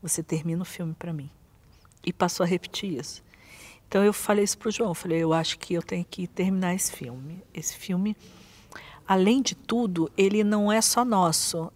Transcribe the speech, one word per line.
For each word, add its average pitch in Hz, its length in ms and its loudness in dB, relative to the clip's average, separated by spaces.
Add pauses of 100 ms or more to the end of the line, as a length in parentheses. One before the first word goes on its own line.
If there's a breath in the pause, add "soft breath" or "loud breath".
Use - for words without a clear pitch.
você 165 200 -4
termina 165 400 -4
o - 20 -4
filme 165 340 -8
pra 175 140 -8
mim." 143 160 -8 (760 soft breath)
E 180 60 -2
passou 180 320 0
a - 20 2
repetir 180 520 -2
isso. - 240 -12 (640 loud breath)
Então 202 160 2
eu 208 80 6
falei 208 320 2
isso - 140 -4
pro 220 120 -4
João, 214 200 -2
eu 165 40 -2
falei: 165 280 -2
"Eu 160 100 2
acho 160 260 -2
que - 160 -6
eu 170 80 -2
tenho 175 220 -6
que - 220 -8
terminar 185 480 0
esse - 180 -2
filme." 135 500 -12 (100)
Esse - 240 -8
filme, 196 400 -2 (920 loud breath)
além 196 360 4
de - 120 -2
tudo, 185 600 0
ele 202 260 4
não 208 300 4
é 220 80 4
só 240 240 2
nosso. 175 720 2